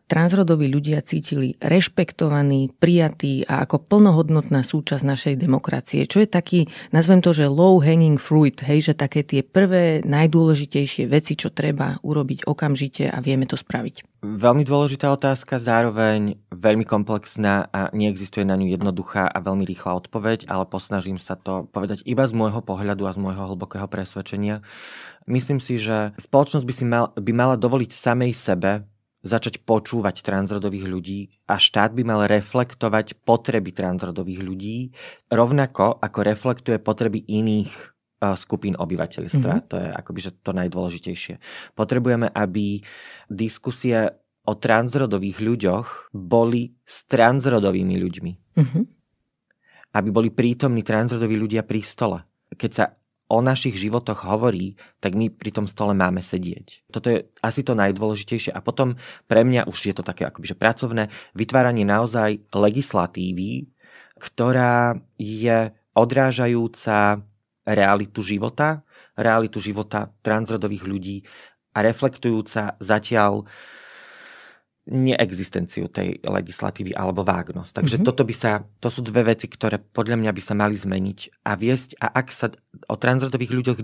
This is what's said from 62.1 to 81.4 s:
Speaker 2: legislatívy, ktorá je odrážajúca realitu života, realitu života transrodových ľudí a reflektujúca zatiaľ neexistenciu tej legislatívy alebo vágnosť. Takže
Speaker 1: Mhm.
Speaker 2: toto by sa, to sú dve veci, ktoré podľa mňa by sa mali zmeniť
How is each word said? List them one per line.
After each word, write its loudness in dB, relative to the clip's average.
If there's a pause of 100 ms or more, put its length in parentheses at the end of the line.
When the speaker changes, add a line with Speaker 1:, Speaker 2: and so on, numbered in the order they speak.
Speaker 2:
legislatívy, -2 (480)
ktorá 2 (160)
je 0 (240)
odrážajúca 2 (400)
realitu 2
života, -2 (320)
realitu 0
života -6 (160)
transrodových -2
ľudí -8 (540)
a 0
reflektujúca -2
zatiaľ 2 (1400)
neexistenciu -2
tej -4
legislatívy -4
alebo -2
vágnosť. -2
Takže 0
Speaker 1:
Mhm. 2
Speaker 2:
toto 2
by -6
sa, -2 (160)
to -2
sú -8
dve 0
veci, 0
ktoré -4
podľa -4
mňa -2
by -10
sa -6
mali 0
zmeniť -6